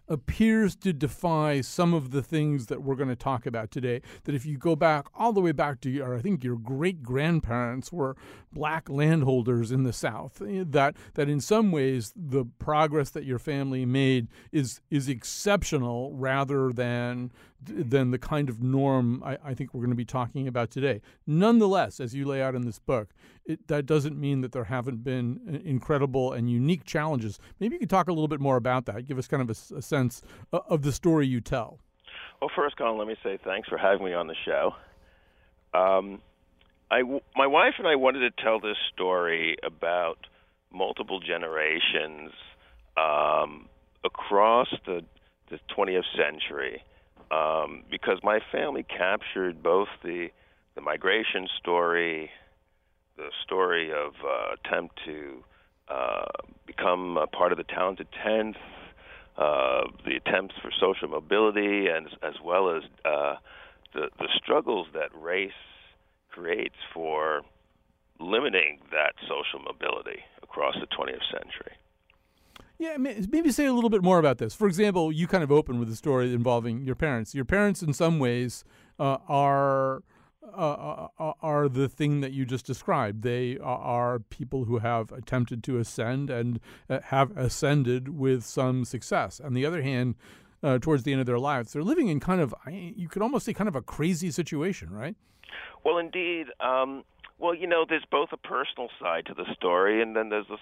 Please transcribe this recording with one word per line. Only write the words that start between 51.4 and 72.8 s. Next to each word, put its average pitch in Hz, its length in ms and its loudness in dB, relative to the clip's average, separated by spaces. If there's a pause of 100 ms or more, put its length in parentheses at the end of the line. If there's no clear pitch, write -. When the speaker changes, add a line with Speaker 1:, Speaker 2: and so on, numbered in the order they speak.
Speaker 2:
story, 85 720 0 (880)
the 71 120 -12 (140)
story 85 480 0
of, 73 220 -4 (100)
uh, 57 320 -4
attempt - 500 -6
to, 71 380 -12 (460)
uh, 62 360 -4 (400)
become 90 520 -2
a 78 100 2
part 90 240 2
of 87 60 0
the 85 80 -8
talented 92 420 -4 (160)
tenth, 110 320 0 (840)
uh, 65 440 2 (240)
the 65 100 -2
attempts 95 460 -2
for - 180 -10
social 95 280 2
mobility, 101 800 2
and 82 200 -2 (160)
as 78 200 -8
well 90 320 2
as, 76 80 -4 (220)
uh, 73 300 0 (580)
the, 73 160 -4 (100)
the 82 160 -4
struggles 117 580 0
that 76 200 -4
race 90 380 -4 (800)
creates 87 460 -4 (180)
for 78 480 -2 (800)
limiting 90 600 0 (120)
that 76 300 0
social 71 380 -6
mobility - 600 -8 (200)
across 67 380 -4
the - 80 -8
twentieth 65 340 -6 (100)
century. - 420 -12 (1080)
Speaker 1:
Yeah, 320 180 -6